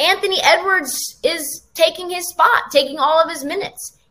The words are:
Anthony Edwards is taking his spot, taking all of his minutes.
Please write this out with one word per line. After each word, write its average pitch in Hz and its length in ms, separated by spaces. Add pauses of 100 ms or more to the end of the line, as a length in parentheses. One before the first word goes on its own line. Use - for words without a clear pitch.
Anthony 381 420
Edwards 339 800
is 311 520
taking 349 340
his 359 200
spot, - 440
taking 269 260
all 311 240
of 320 60
his 302 160
minutes. - 540 (120)